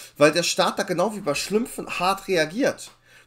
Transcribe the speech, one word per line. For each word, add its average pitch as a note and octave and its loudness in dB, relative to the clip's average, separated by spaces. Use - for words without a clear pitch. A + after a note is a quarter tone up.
weil D3+ 6
der E3+ 0
Staat F#3+ 0
da - 0
genau F#3 -2
wie G3+ -10
bei C#3+ -2
Schlümpfen - -4
hart F#3 -2
reagiert. E3+ 0